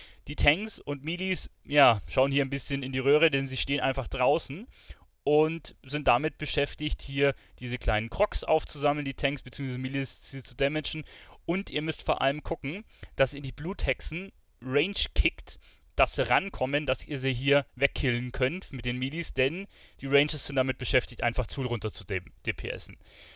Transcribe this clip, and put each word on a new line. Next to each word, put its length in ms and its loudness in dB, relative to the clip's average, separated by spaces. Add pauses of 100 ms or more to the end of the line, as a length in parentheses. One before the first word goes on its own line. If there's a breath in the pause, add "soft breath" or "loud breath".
(280 loud breath)
Die 80 -8
Tanks 420 2
und 240 -8
Melees, 480 -4 (140)
ja, 420 6
schauen 240 4
hier 140 2
ein 60 -8
bisschen 340 -2
in 80 -6
die 80 -2
Röhre, 320 6
denn 160 0
sie 80 -6
stehen 240 -2
einfach 260 0
draußen 600 0 (560 loud breath)
und 580 2
sind 240 -4
damit 320 4
beschäftigt, 640 -2
hier 320 2 (240 soft breath)
diese 180 -6
kleinen 320 0
Crocs 360 0
aufzusammeln, 600 2
die 100 -4
Tanks 280 -2
beziehungsweise 380 -6
Melees 420 -4
zu, 220 -10
zu 100 -14
damagen. 480 -2 (420 loud breath)
Und 260 -2
ihr 120 -2
müsst 220 -4
vor 180 0
allem 220 0
gucken, 400 -6 (320 loud breath)
dass 180 4
ihr 80 -10
die 80 -6
Bluthexen 800 -4 (320)
Range 320 0 (220)
kickt, 420 -6 (380 soft breath)
dass 180 4
sie 160 2
rankommen, 560 0
dass 200 -2
ihr 120 -4
sie 160 0
hier 400 2
wegkillen 580 0
könnt 400 -2
mit 140 -6
den 120 -2
Melees, 360 -4
denn 320 0 (340 soft breath)
die 60 -8
Ranges 400 4
sind 100 -4
damit 220 2
beschäftigt, 440 0
einfach 240 0
Zul 200 -4
runter 260 -2
zu 120 -10
D-, 180 -4 (240)
D 80 0
P 160 -8
S 180 -8
en. 80 -16 (400 loud breath)